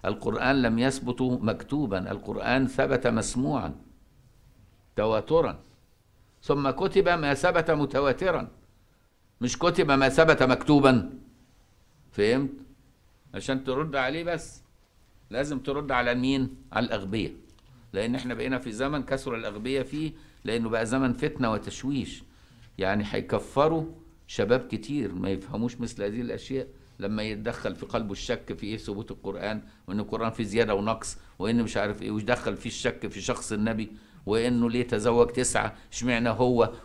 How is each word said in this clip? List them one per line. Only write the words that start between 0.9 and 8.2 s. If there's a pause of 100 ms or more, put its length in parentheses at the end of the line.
مكتوباً،
القرآن
ثبت
مسموعاً (1200)
تواتراً، (840)
ثم
كتب
ما
ثبت
متواتراً، (920)